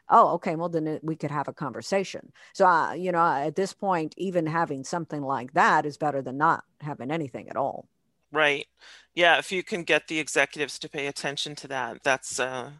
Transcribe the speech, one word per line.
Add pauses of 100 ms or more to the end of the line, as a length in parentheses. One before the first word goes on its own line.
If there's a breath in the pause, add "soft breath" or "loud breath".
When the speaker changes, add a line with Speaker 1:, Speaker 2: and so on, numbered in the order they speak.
Speaker 1:
oh,
okay,
well,
then
it,
we
could
have
a
conversation. (220 loud breath)
So,
uh,
you
know,
at
this
point,
even
having
something
like
that
is
better
than
not (160)
having
anything
at
all. (440)
Speaker 2:
Right. (480 loud breath)
Yeah,
if
you
can
get
the
executives
to
pay
attention
to
that,
that's,
uh,